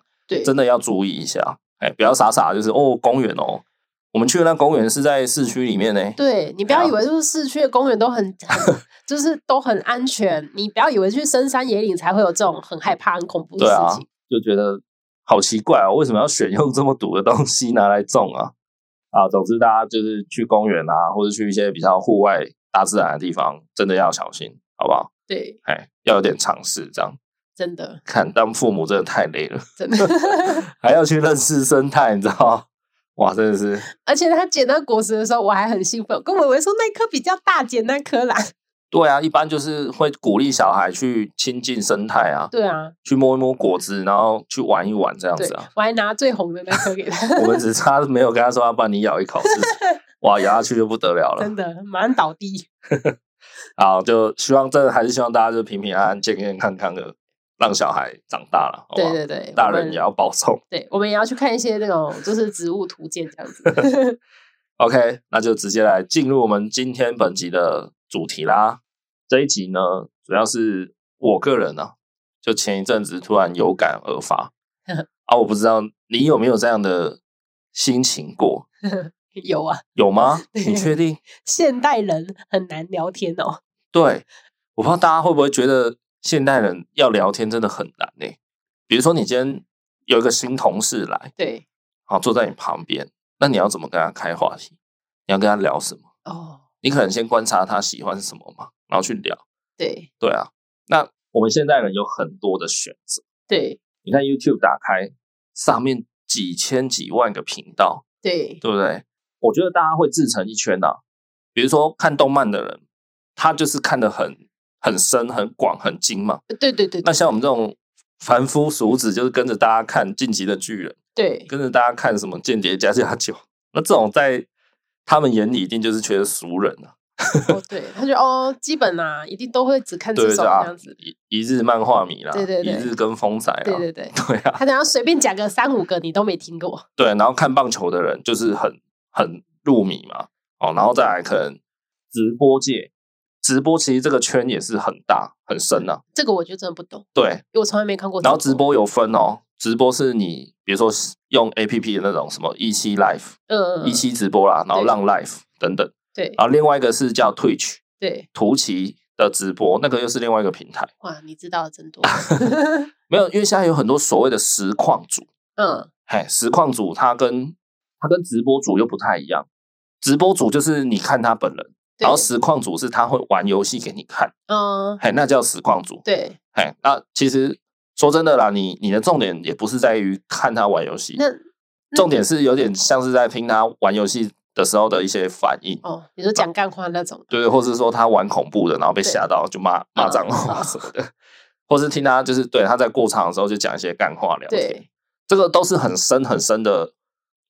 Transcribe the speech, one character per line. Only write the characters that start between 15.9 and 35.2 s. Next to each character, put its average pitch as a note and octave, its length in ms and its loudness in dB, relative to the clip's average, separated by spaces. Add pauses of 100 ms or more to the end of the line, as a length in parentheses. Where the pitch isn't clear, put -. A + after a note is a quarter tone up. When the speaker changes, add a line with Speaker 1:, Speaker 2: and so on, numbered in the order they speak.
Speaker 2:
为 D#3 60 4
什 B2 120 0
么 G#2 40 2
要 A#2+ 80 2
选 - 240 -2
用 D3 220 0
这 C#3 100 0
么 C3+ 120 2
毒 - 200 -4
的 G2 80 0
东 A#2 220 2
西 A#2+ 280 -2
拿 G2+ 160 4
来 G2+ 140 2
种 G2 320 0
啊？ - 180 -6 (580)
啊， G2 200 4
总 F#2+ 140 2
之 A2+ 140 0
大 A#2 80 4
家 A2 180 2
就 A2 160 -4
是 G#2+ 300 -4
去 A#2 160 -4
公 A2 200 4
园 F2 220 0
啊， E2+ 260 0
或 G#2 80 -2
者 G#2 80 0
去 G#2 160 -4
一 G2+ 60 -2
些 G2+ 180 0
比 D#2 80 -8
较 F#2 220 2
户 G#2 200 2
外、 G2 220 2 (300)
大 F#2+ 140 2
自 G#2 120 0
然 D#2+ 140 0
的 D2+ 60 -6
地 F2 120 -6
方， D2+ 300 -4 (140)
真 G2+ 120 0
的 F#2+ 80 0
要 F#2 160 2
小 - 220 -6
心， - 180 -14 (280)
好 - 80 -2
不 - 80 4
好？ - 180 -2 (140)
Speaker 1:
对。 - 380 -10
Speaker 2:
哎， - 260 -6 (140)
要 A2 100 6
有 G2 80 2
点 F#2+ 160 2
尝 - 260 -2
试， - 260 -8
这 - 120 -6
样。 G1+ 120 -6 (400)
Speaker 1:
真 F3 220 -8
的。 - 260 -14
Speaker 2:
看， - 300 -2
当 A2+ 220 2
父 A#2 180 0
母 E2 140 -2
真 G2+ 100 2
的 F#2 80 0
太 F2+ 220 -2
累 D#2 220 -6
了。 A#1+ 120 -10 (160)
Speaker 1:
真 - 140 -6
的。 G#3+ 80 2 (420)
Speaker 2:
<laughs> E4 400 -4
还 - 120 4
要 D#3+ 120 6
去 D#3 160 2
认 D3+ 160 2
识 C3+ 300 0
生 C#3 240 2
态， C3 240 4
你 G2+ 80 -2
知 A2 60 2
道 G2+ 100 -4
吗？ A#2 260 4 (520)
哇， F#2+ 160 2
真 G#2+ 180 2
的 G#2 60 2
是。 G2+ 240 -2 (240)
Speaker 1:
而 C#4+ 100 2
且 E4 140 2
他 E4+ 160 4
捡 D#4 220 0
到 C#4+ 160 4
果 A3 200 0
实 G#3 120 -4
的 G#3+ 100 0